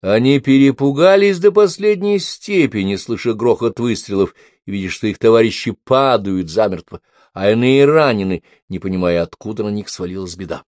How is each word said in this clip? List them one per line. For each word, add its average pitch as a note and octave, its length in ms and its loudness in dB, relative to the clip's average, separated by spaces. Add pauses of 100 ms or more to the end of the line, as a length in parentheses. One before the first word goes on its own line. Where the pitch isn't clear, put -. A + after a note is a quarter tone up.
Они A#2+ 360 2
перепугались C#3 1000 2
до G3+ 120 4
последней G3+ 680 0
степени, A#2+ 760 -2
слыша A#2 360 -4
грохот A#2 480 -2
выстрелов — G2+ 540 -2 (320)
и - 40 -12
видя, F#2+ 200 -6
что - 160 -8
их G#2+ 120 -4
товарищи A2+ 560 2 (100)
падают G#2 680 0
замертво, F#2 500 -4 (320)
а G2 180 0
иные C3 360 4
ранены, A#2 560 0 (260)
не F#2 100 -8
понимая, F2+ 440 -2
откуда G#2+ 420 -8
на G#2 60 -4
них G#2 180 -8
свалилась F2+ 480 -10
беда. E2+ 340 -12